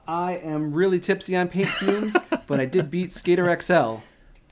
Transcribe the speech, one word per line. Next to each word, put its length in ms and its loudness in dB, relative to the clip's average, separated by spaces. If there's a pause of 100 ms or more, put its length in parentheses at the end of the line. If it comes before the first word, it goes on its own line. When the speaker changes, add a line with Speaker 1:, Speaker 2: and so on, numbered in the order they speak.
Speaker 1:
I 300 -2
am 360 -4
really 260 2
tipsy 360 -2
on 140 2
paint 200 0
fumes, 460 0 (160)
Speaker 2:
<laughs> 160 -6
Speaker 1:
but 120 0
I 60 2
did 240 0
beat 240 -4
Skater 360 2
X 200 -2
L. 340 2 (480)